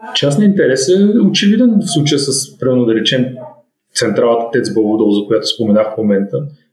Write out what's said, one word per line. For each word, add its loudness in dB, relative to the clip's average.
Частният 2
интерес 0
е 2
очевиден 2
в -4
случая 0
с, -6
примерно, 0
да 2
речем, -2
централата 0
тец -2
Бобов 2
дол, 2
за 0
която -2
споменах 0
в -8
момента, -2